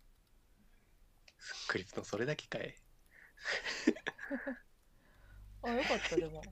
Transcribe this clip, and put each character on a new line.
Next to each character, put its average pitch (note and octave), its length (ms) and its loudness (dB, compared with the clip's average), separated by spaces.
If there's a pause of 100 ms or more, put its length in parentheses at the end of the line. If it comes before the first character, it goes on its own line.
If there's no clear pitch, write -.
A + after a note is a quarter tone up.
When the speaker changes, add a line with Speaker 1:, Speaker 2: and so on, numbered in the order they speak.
(1700)
Speaker 1:
ク - 100 2
リ F#2 60 -2
プ - 80 -14
ト - 80 -2
ン、 - 40 -8
そ G2+ 140 0
れ A#2+ 80 4
だ D3+ 80 2
け - 140 -6
か A#2 100 -2
い。 - 160 -4 (640)
Speaker 2:
<laughs> - 2250 -2
あ、 A#3+ 80 0
よ A#3+ 140 4
か B3+ 100 6
っ G#3 60 4
た、 - 160 2
で E3 100 4
も。 D#3 260 -6